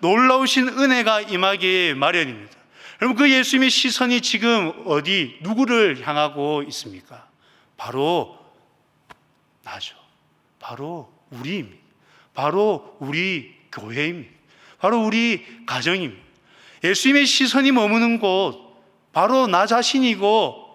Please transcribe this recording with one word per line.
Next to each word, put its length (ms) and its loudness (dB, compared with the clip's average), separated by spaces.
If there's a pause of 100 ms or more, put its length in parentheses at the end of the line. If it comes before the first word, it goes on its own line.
놀라우신 680 2
은혜가 540 0
임하기 720 0
마련입니다. 600 -2 (460)
여러분, 140 0
그 140 6
예수님의 400 2
시선이 520 0
지금 500 0 (140)
어디, 560 -2
누구를 640 0
향하고 640 -2
있습니까? 600 -16 (480)
바로 640 -4 (1200)
나죠. 340 -16 (640)
바로 540 -14 (180)
우리입니다. 460 -10 (580)
바로 680 -2
우리 540 -6 (160)
교회입니다. 600 -8 (460)
바로 220 2
우리 440 0 (220)
가정입니다. 560 -4 (600)
예수님의 440 2
시선이 460 2
머무는 460 2
곳, 580 -2 (360)
바로 340 2
나 200 2
자신이고 960 0 (100)